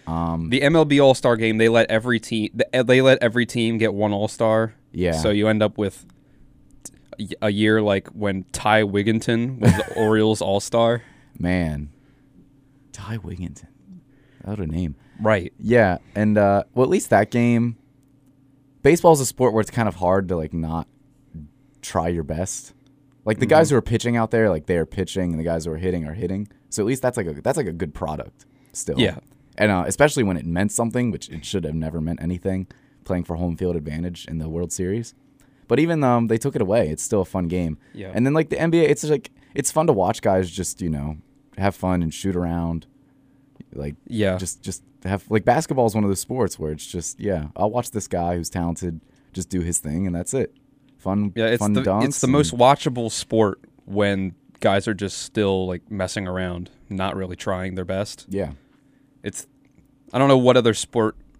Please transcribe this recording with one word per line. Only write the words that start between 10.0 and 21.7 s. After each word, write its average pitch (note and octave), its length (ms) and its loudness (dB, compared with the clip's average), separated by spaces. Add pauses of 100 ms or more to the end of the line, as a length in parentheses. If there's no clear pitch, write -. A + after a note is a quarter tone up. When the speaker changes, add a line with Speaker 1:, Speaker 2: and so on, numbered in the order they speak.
Speaker 1:
All-Star. A#2 600 0 (380)
Speaker 2:
Man. E2 500 -2 (1000)
Ty G#2+ 280 -10
Wigginton. E2+ 480 -12 (760)
What G2+ 160 -6
a E2+ 80 -4
name. D#2+ 280 -4 (240)
Speaker 1:
Right. G#2+ 380 0
Speaker 2:
Yeah, G#2+ 420 4 (160)
and, G#2+ 220 2
uh, G2+ 260 4 (100)
well, B2 100 2
at C3 60 2
least - 220 0
that G#2+ 200 4
game, A#2 460 2 (1040)
baseball E3+ 320 8
is C#3+ 60 2
a C3 60 0
sport A#2+ 280 2
where A2 80 2
it's - 100 -4
kind A2+ 160 0
of F2 80 -4
hard F#2 320 2
to, F#2 80 -2
like, D#2 180 -4
not D#2+ 340 -4 (920)